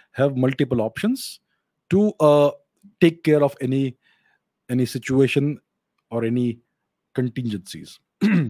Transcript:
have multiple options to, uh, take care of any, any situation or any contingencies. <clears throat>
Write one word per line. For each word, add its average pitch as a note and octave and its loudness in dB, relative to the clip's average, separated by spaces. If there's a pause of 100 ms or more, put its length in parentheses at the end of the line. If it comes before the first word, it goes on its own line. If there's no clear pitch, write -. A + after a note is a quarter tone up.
(120)
have C3+ -2
multiple B2+ 0
options - -6 (480)
to, G3+ 2
uh, D3 6 (500)
take E3 2
care D3+ 2
of C3+ 0
any, C3 -2 (720)
any B2 0
situation C3 0 (520)
or A#2 -4
any A#2+ -2 (560)
contingencies. A2 -8 (120)
<clears throat> - -20 (300)